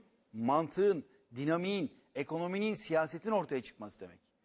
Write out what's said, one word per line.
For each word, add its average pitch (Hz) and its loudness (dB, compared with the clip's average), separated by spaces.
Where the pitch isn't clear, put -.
mantığın, 151 2
dinamiğin, 170 0
ekonominin, 180 -2
siyasetin 160 0
ortaya 147 0
çıkması - -14
demek. 87 -16